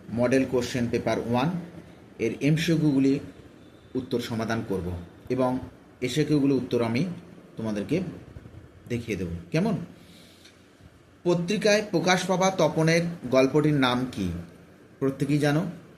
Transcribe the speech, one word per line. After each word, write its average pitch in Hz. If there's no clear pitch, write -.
মডেল 127
কোশ্চেন 120
পেপার 117
ওয়ান 120
এর 117
এমসিকিউগুলি 147
উত্তর 120
সমাধান 113
করব 90
এবং 127
এসএকিউগুলি 143
উত্তর 120
আমি 117
তোমাদেরকে 107
দেখিয়ে 117
দেব। 90
কেমন? 185
পত্রিকায় 196
প্রকাশ 180
পাওয়া 185
তপনের 160
গল্পটির 139
নাম 127
কি? 95
প্রত্যেকেই 135
জানো, 147